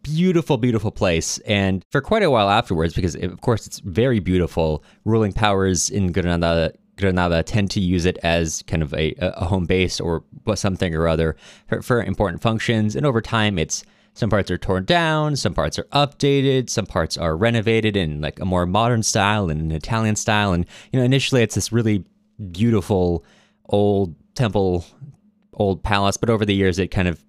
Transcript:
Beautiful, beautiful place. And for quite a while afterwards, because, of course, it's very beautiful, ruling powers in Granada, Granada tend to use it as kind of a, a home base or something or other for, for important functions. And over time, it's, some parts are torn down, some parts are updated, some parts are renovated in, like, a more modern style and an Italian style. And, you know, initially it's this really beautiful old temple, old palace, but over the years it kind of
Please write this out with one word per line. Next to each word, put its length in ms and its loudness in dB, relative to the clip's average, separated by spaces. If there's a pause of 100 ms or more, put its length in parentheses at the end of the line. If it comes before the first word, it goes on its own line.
Beautiful, 540 0
beautiful 340 0
place. 480 0
And 520 0
for 100 0
quite 220 0
a 80 2
while 180 4
afterwards, 440 0
because, 220 -2
of 260 -8
course, 260 0
it's 120 -16
very 400 0
beautiful, 640 0 (200)
ruling 300 0
powers 560 2
in 240 0
Granada, 580 0 (260)
Granada 460 0
tend 280 -2
to 100 -2
use 240 2
it 180 0
as 400 -2
kind 180 -2
of 120 -4
a, 260 -2
a 260 -4
home 200 0
base 340 0
or 240 -4 (320)
something 400 -2
or 140 2
other 260 0 (320)
for, 140 -4
for 200 0
important 400 -4
functions. 540 0
And 100 -2
over 160 0
time, 380 0
it's, 240 -4 (300)
some 160 -2
parts 200 0
are 80 -2
torn 280 -2
down, 500 0
some 180 -4
parts 240 -2
are 140 -8
updated, 760 2
some 160 -4
parts 320 -2
are 180 0
renovated 640 2
in, 240 -2
like, 180 -6
a 60 -6
more 200 2
modern 380 2
style 460 0
and 100 -2
an 120 -4
Italian 440 -2
style. 380 0
And, 120 0 (280)
you 60 2
know, 60 2
initially 380 2
it's 120 -2
this 160 -2
really 340 0 (440)
beautiful 760 2 (400)
old 500 2 (200)
temple, 500 0 (680)
old 300 0
palace, 320 0
but 140 -2
over 160 2
the 100 2
years 240 2
it 80 0
kind 220 0
of 200 -6